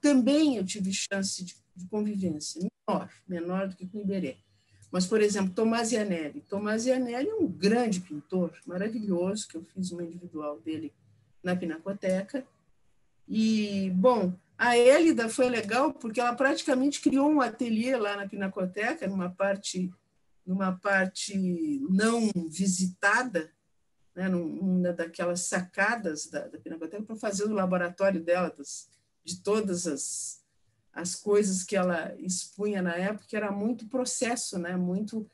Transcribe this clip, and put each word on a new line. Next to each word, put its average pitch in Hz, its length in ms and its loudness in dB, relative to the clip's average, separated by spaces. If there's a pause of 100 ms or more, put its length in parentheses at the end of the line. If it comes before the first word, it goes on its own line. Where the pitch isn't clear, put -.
também 285 560 6
eu 190 80 -2
tive 190 260 -4
chance 196 520 -4
de, 175 120 -14 (200)
de 180 120 -14
convivência, 190 720 -4 (260)
menor, 185 220 -2 (180)
menor 180 420 -4
do 185 60 -10
que 190 120 -12
com 208 120 -10
o - 20 -8
Iberê. 190 360 -4 (540)
Mas, 180 140 0
por 214 160 2
exemplo, 202 320 2
Tomás 226 380 2
Iannelli. 175 500 -2
Tomás 214 440 -2
Iannelli 254 440 0
é 440 60 -4
um 381 120 2
grande 202 520 2
pintor, 165 540 -4 (120)
maravilhoso, 196 840 -2
que - 100 -20
eu 165 60 -10
fiz 180 280 -8
uma 175 120 -8
individual 160 560 -8
dele - 340 -8 (500)
na 180 120 0
Pinacoteca. 190 880 -4 (840)
E, 208 680 0
bom, 190 380 4 (240)
a 240 200 4
Hélida 254 500 8
foi 247 220 2
legal 240 440 2
porque 233 280 -4
ela 240 120 2
praticamente 277 680 2
criou 277 280 4
um 302 120 6
ateliê 233 560 0
lá 202 180 -2
na 202 120 -8
Pinacoteca, 196 800 -4
numa 185 220 -2
parte, 190 640 -2 (540)
numa 190 260 0
parte 190 640 -2 (540)
não 220 400 4 (180)
visitada, 185 1040 0 (640)
né, 185 140 -2
num-, 175 180 0
numa 180 460 0
daquelas 175 480 -4
sacadas 190 840 -2
da, - 200 -8
da 147 100 -16
Pinacoteca, 160 460 -10
pra 220 120 -10
fazer 208 300 -4
o 214 80 0
laboratório 180 680 0
dela, 175 320 0
das, - 320 -14 (360)
de 180 180 -10
todas 196 460 0
as, - 560 -8 (500)
as 175 220 -6
coisas 202 480 2
que - 120 -6
ela 180 440 0
expunha 196 600 -4
na 170 140 0
época, 196 320 -4
que - 80 -10
era 208 160 -2
muito 214 360 -2
processo, 247 720 -2
né, 175 180 -4
muito 208 560 -2